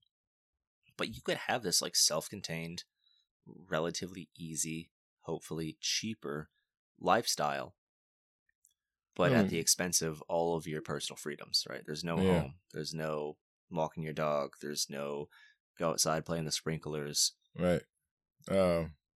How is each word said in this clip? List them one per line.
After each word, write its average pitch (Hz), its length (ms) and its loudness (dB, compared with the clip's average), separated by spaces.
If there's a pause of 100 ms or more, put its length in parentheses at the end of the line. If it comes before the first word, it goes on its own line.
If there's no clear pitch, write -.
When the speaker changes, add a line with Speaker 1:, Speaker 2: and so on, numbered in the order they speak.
(960)
Speaker 1:
but 76 180 -2
you - 80 -12
could 175 140 -2
have - 260 -2
this, 87 200 2
like, 87 120 -2
self-contained, 82 880 0 (640)
relatively 85 880 -4
easy, 80 560 -6 (300)
hopefully 80 640 -6
cheaper 76 680 -4 (500)
lifestyle, 80 800 2 (1400)
but 90 180 4
at 110 120 6
Speaker 2:
Hmm. 92 40 2
Speaker 1:
the 87 100 0
expense 90 420 2
of 78 220 -2
all 85 340 2
of 78 100 -4
your 76 140 -4
personal - 380 -6
freedoms, - 500 -2
right? 65 160 -8
There's 76 200 -6
no 85 120 0
Speaker 2:
Yeah. 92 240 6
Speaker 1:
home. 69 140 -2 (180)
There's 78 220 -6
no 76 420 -2 (340)
walking 80 340 -2
your 76 100 -4
dog. 73 480 0
There's 73 260 -4
no 71 400 -6 (500)
go 85 120 2
outside 78 340 2
playing 82 220 -2
the 76 60 -4
sprinklers. 76 800 -2 (220)
Speaker 2:
Right. 87 280 4 (680)
Um, 85 440 4 (220)